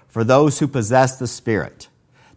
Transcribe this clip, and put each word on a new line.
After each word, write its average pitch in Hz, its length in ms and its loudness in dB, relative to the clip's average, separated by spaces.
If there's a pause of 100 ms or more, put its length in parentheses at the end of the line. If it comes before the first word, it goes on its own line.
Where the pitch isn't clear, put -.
for 113 160 -4
those 139 340 2
who 156 80 -2
possess 127 500 0
the 123 120 -6
Spirit - 580 -6 (500)